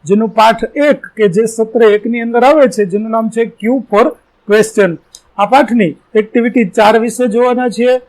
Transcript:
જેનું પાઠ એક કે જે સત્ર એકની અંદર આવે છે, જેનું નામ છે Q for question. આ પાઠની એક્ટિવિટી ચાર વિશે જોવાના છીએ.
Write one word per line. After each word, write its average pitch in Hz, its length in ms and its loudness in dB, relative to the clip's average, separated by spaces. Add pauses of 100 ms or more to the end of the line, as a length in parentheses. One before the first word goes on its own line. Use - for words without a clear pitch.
જેનું 214 360 0
પાઠ 226 240 2 (240)
એક - 280 -2
કે 208 120 2
જે 202 180 0
સત્ર 220 440 -2
એકની 220 380 -2
અંદર 233 160 0
આવે 285 240 4
છે, 202 280 -2
જેનું 220 140 -6
નામ 226 260 -4
છે 226 120 -2 (120)
Q 240 180 -2 (140)
for 208 140 4 (420)
question. 202 500 0 (400)
આ 202 140 0
પાઠની 233 400 2 (220)
એક્ટિવિટી 220 540 0 (120)
ચાર 214 120 4 (140)
વિશે 240 180 -4 (120)
જોવાના 247 420 0
છીએ. 247 300 0